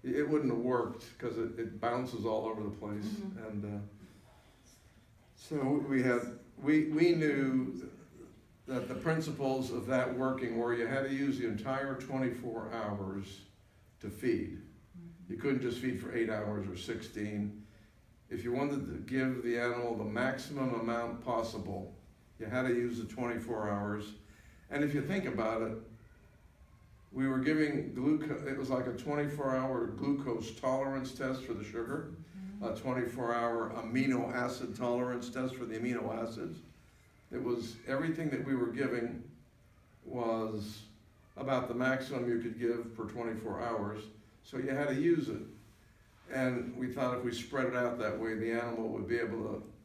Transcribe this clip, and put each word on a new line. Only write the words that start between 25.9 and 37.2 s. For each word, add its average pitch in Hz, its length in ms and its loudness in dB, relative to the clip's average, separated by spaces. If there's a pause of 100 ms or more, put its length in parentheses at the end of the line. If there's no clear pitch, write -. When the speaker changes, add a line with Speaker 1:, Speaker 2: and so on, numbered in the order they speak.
Speaker 1:
we 131 160 2
were 131 120 4
giving 151 540 4
gluco-, 147 540 2
it 135 100 -2
was 131 120 -2
like 131 180 2
a 120 60 -2
twenty-four 147 600 0
hour 131 340 2
glucose 117 640 0
tolerance 135 600 0
test 131 300 -2
for 120 100 -4
the 104 100 -4
sugar, 117 480 -4 (520)
Speaker 2:
Mm-hmm. 110 100 -2
Speaker 1:
a - 60 -2
twenty-four 120 560 0
hour 117 400 2
amino 123 580 2
acid 123 440 -2
tolerance 123 520 0
test 131 260 -2
for 120 100 -6
the 110 120 -4
amino 113 460 0
acids. - 360 -6 (720)